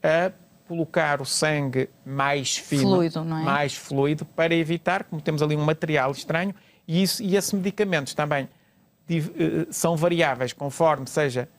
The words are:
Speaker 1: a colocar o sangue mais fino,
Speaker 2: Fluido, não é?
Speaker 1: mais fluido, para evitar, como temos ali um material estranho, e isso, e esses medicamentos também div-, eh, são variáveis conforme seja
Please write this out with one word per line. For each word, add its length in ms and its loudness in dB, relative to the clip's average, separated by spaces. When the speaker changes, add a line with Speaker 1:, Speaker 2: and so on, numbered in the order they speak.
Speaker 1:
a 300 2
colocar 540 -2
o 60 -8
sangue 640 0
mais 520 -2
fino, 260 -2
Speaker 2:
Fluido, 300 0
não 140 -4
é? 60 -2
Speaker 1:
mais 320 0
fluido, 480 0
para 300 0
evitar, 500 0
como 180 -8
temos 180 -2
ali 140 2
um 100 0
material 460 0
estranho, 420 -2
e 140 2
isso, 200 0
e 140 2
esses 160 0
medicamentos 640 0
também 340 -2
div-, 320 0
eh, 320 0
são 260 0
variáveis 560 0
conforme 540 0
seja 420 -2